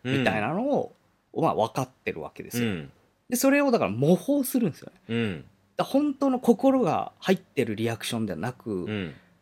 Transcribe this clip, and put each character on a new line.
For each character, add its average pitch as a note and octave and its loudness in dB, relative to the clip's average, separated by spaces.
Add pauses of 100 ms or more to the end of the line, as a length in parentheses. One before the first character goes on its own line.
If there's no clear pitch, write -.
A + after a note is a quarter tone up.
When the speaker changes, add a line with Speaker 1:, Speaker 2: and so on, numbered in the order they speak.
Speaker 1:
う B2+ -4
ん。 C3+ 2
Speaker 2:
み B2+ 2
た A2 0
い - -2
な G#2 -2
の G3+ -4
を、 - -2 (400)
ま D3 2
あ、 - 0
分 G#2+ 0
か C#3 -2
っ B2+ -6
て - -10
る E2+ -10
わ C#2+ -10
け - -16
で - -16
す A#2+ -2
よ。 A#2 0
Speaker 1:
う G#2 -2
ん。 D2+ -10 (380)
Speaker 2:
で、 A#3+ -2
そ C4+ 4
れ C#4+ 4
を C#4 2
だ A#3 4
か B2 2
ら F2+ 0
模 C#3 4
倣 C#4 0
す B3+ 0
る A3 2
ん - -4
で - -12
す - -20
よ - -20
ね。 - -20
Speaker 1:
う A2+ -4
ん。 G2 -2 (320)
Speaker 2:
だ-、 E3+ 0
本 C#4+ 0
当 C#4 0
の B3+ 0
心 C4 4
が D3 0
入 F#3+ 2
っ - -4
て - -4
る G#2+ -4
リ A2 0
ア A#2 -4
ク - -12
シ - -6
ョ A2+ -2
ン A2 -2
で F#2 -4
は D#2+ -8
な A#2 -4
く、 F#2+ -6
Speaker 1:
う G#2 -6
ん。 F2+ -6 (280)